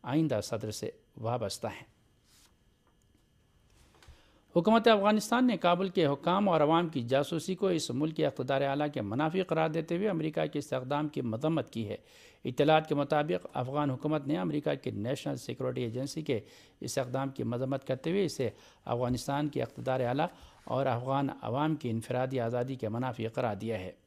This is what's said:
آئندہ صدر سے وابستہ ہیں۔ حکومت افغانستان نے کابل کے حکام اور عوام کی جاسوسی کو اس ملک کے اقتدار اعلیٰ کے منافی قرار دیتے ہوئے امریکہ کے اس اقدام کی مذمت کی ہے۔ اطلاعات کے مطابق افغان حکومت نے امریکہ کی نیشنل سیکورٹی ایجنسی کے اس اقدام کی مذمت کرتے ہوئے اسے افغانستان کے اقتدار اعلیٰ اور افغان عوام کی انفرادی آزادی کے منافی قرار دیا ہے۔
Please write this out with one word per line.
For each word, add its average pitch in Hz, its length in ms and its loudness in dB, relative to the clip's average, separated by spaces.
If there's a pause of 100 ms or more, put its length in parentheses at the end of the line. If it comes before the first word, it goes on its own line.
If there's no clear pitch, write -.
آئندہ 135 400 2
صدر 110 280 -4
سے - 200 -6 (260)
وابستہ 117 500 -4
ہیں۔ - 240 -10 (2750)
حکومت 220 320 6
افغانستان 214 580 4
نے 226 100 4
کابل 175 320 2
کے 175 180 2
حکام 175 420 2
اور 160 120 4
عوام 165 280 6
کی 147 140 -2
جاسوسی 143 520 0
کو 196 120 -2
اس 170 240 0
ملک 151 260 -2
کے 156 100 2
اقتدار 139 360 0
اعلیٰ 139 320 0
کے 123 80 -4
منافی 151 400 0
قرار 160 260 0
دیتے 165 280 -2
ہوئے 208 120 0
امریکہ 156 380 0
کے 151 120 -4
اس - 140 -4
اقدام 139 360 0
کی 147 120 -4
مذمت 127 500 0
کی 110 180 -4
ہے۔ 104 80 -4 (480)
اطلاعات 156 440 4
کے 151 60 0
مطابق 151 580 0
افغان 135 380 -2
حکومت 147 360 -2
نے 156 120 0
امریکہ 147 360 -2
کی 135 160 -6
نیشنل 120 460 -4
سیکورٹی 127 460 -6
ایجنسی 127 400 -6
کے 131 180 0 (400)
اس 117 180 -4
اقدام 135 300 -2
کی 135 140 -6
مذمت 131 440 -2
کرتے 135 240 -4
ہوئے 196 140 2
اسے 131 260 -2 (340)
افغانستان 127 640 0
کے 135 140 -2
اقتدار 131 380 -2
اعلیٰ 131 260 2 (380)
اور 135 220 0
افغان 135 420 0 (140)
عوام 147 340 0
کی 123 140 -4
انفرادی 127 500 -2
آزادی 123 340 -2
کے 123 140 -4
منافی 120 380 -2
قرار 110 300 -2
دیا 110 220 -4
ہے۔ 92 140 -8 (140)